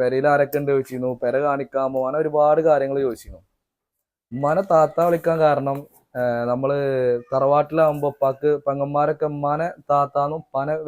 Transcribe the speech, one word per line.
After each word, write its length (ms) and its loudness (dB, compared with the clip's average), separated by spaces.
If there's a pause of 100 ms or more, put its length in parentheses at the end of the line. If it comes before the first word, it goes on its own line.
പെരയിൽ 320 0
ആരൊക്കെ 280 2
ഉണ്ട് 120 -4
ചോദിച്ചിരുന്നു, 380 -2 (120)
പെര 120 0 (100)
കാണിക്കാമോ, 600 -4
അങ്ങനെ 160 -4
ഒരുപാട് 460 2
കാര്യങ്ങൾ 360 2
ചോദിച്ചിരുന്നു. 380 -8 (920)
ഉമ്മാനെ 280 0 (100)
താത്ത 240 4 (120)
വിളിക്കാൻ 280 0 (100)
കാരണം, 320 0 (420)
ഏഹ്, 300 -2
നമ്മള് 260 -2 (560)
തറവാട്ടിലാവുമ്പോ 840 2
ഉപ്പാക്ക് 360 0 (160)
പെങ്ങന്മാരൊക്കെ 680 -2
ഉമ്മാനെ 340 -2 (240)
താത്താന്നും 500 0
ഉപ്പാനെ 320 -4 (120)